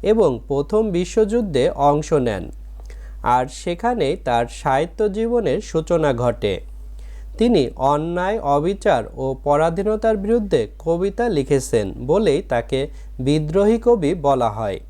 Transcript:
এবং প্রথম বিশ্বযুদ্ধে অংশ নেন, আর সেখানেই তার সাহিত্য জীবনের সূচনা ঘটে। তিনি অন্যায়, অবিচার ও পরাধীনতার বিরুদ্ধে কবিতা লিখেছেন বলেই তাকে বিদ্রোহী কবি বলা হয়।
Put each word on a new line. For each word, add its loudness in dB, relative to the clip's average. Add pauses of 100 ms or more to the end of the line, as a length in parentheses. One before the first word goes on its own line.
এবং 4 (180)
প্রথম 0 (100)
বিশ্বযুদ্ধে 0 (220)
অংশ 2
নেন, 0 (800)
আর 4 (140)
সেখানেই -2
তার 0 (100)
সাহিত্য -2 (140)
জীবনের 0
সূচনা 0
ঘটে। 0 (840)
তিনি 4 (220)
অন্যায়, 0 (180)
অবিচার 2 (140)
ও -6 (180)
পরাধীনতার 2
বিরুদ্ধে 0 (160)
কবিতা 0
লিখেছেন 2 (200)
বলেই 2
তাকে 0 (400)
বিদ্রোহী 2
কবি 4 (120)
বলা 4
হয়। -4 (100)